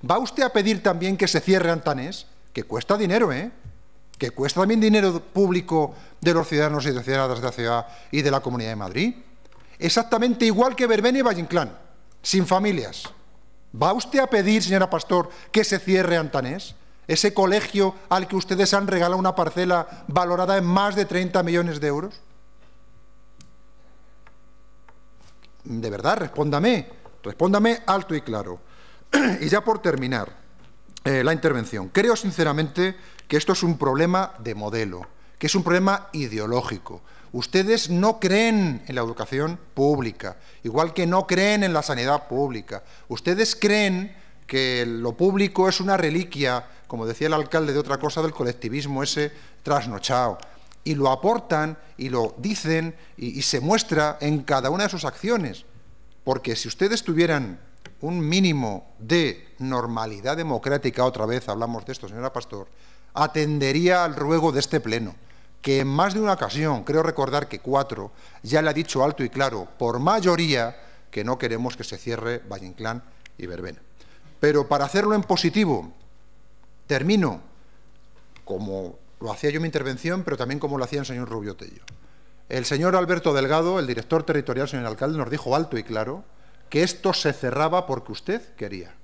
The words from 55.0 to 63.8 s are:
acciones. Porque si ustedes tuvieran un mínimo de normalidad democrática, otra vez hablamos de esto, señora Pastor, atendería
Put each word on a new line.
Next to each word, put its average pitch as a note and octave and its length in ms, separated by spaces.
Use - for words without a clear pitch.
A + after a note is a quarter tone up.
acciones. F3 600
Porque B2+ 320
si - 120
ustedes G#3 360
tuvieran D3+ 560
un E3 260
mínimo D3+ 720
de C#3 520
normalidad A#2 800
democrática, C3 680
otra B2 200
vez A#2+ 240
hablamos A2+ 360
de C3+ 80
esto, G2+ 140
señora A#2 260
Pastor, G2+ 340
atendería D3+ 880